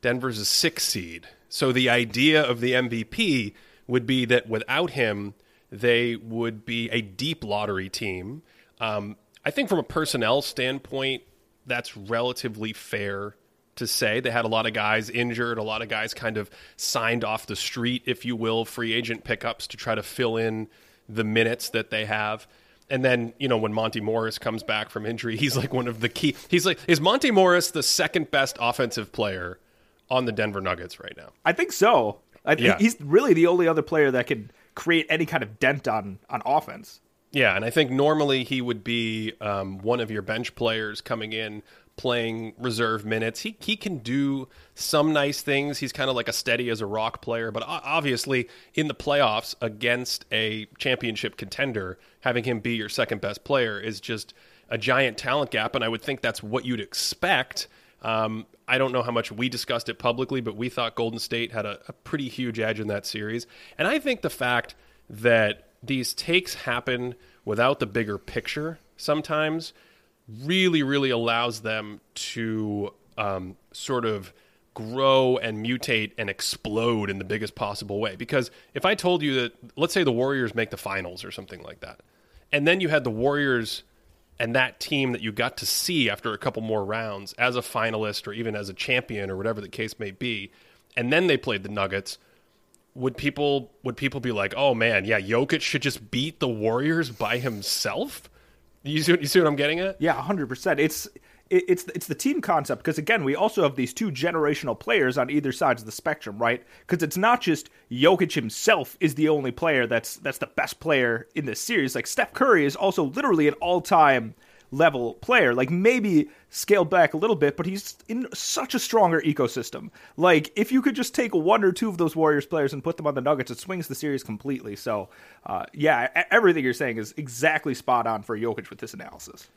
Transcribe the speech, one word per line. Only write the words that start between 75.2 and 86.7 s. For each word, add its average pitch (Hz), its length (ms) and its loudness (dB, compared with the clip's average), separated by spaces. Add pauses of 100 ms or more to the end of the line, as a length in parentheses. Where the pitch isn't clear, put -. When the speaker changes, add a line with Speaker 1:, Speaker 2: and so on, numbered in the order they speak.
Speaker 1:
and 107 260 -4
mutate 120 540 0
and 107 120 -4
explode 107 800 -2
in 98 100 -4
the 95 40 -6
biggest 104 320 -6
possible 101 460 -4
way. 104 140 -4
Because 120 360 -2 (220)
if - 120 -4
I 202 100 4
told 180 260 2
you 143 140 0
that, 123 180 0 (240)
let's 165 160 0
say 190 100 4
the 139 80 4
Warriors 123 420 0
make 113 180 -2
the - 60 -10
finals 90 460 -6
or 92 80 -12
something 95 300 -16
like - 200 -18
that, - 200 -18 (500)
and 147 160 2
then 185 140 4
you 165 80 0
had 151 140 4
the 123 80 0
Warriors 127 720 0 (560)
and 117 160 -2
that 127 240 0
team 135 340 0
that 117 80 -6
you 110 100 -4
got 117 260 -2
to - 80 -8
see 147 440 0
after 107 240 -4
a 104 40 -8
couple 113 260 -4
more 110 200 -2